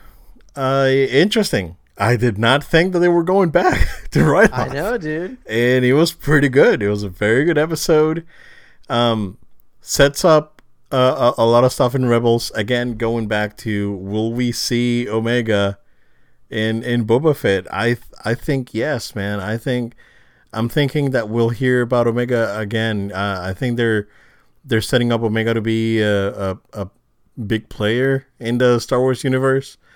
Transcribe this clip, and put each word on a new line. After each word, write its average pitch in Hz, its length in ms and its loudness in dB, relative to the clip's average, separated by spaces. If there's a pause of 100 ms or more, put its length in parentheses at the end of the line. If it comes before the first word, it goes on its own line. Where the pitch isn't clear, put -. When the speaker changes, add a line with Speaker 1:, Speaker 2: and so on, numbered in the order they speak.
(560)
Speaker 1:
Uh, 135 340 0
interesting. 135 840 2 (220)
I 113 180 2
did 107 220 0
not 123 260 2
think 175 280 2
that 175 80 0
they 175 80 4
were 170 140 2
going 185 280 2
back 185 360 4 (120)
<laughs> - 140 -12
to 143 80 2
Ryloth. 156 320 4
Speaker 2:
I 127 160 -4
know, 165 280 -4
dude. 170 400 -6 (100)
Speaker 1:
And 123 380 2
it 123 80 4
was 160 200 4
pretty 143 360 2
good. 151 340 4
It 101 60 0
was 104 140 -2
a 104 60 -6
very 110 360 0
good 160 140 0
episode. 160 680 0 (640)
Um, 113 480 0 (460)
sets - 420 0
up, 156 380 2 (280)
uh, 127 460 2
a, 117 60 0
a - 20 4
lot 117 200 4
of 127 80 2
stuff 123 220 0
in 127 120 0
Rebels. 117 460 2
Again, 120 440 -4
going 113 320 -4
back 104 300 -4
to, 101 380 -4
will 107 360 -4
we 123 180 -2
see 120 580 -2
Omega 110 720 -2 (720)
in, 113 340 -4
in 120 220 -2
Boba 139 320 2
Fett? 98 340 0
I 104 240 -4
th-, 117 40 -4 (260)
I 113 100 -2
think 135 380 -4
yes, 123 420 -6
man. 101 260 -6
I 107 180 -6
think, 123 360 -4 (600)
I'm 117 160 -4
thinking 143 400 -2
that 117 180 -2
we'll 117 220 0
hear 127 320 0
about 120 240 0
Omega 117 520 -2
again. 107 540 -4
Uh, 98 320 -4
I 95 80 -6
think 120 240 -4
they're, 113 320 0 (560)
they're 113 160 0
setting 120 320 0
up 117 100 0
Omega 110 300 0
to 113 80 0
be 113 400 0
a, 101 520 -2
a, 92 60 -12 (140)
a 98 180 -8 (560)
big 107 220 -4
player 127 580 -2 (120)
in 120 200 -2
the 123 200 4
Star 127 220 0
Wars 127 240 0
universe, 131 520 0 (200)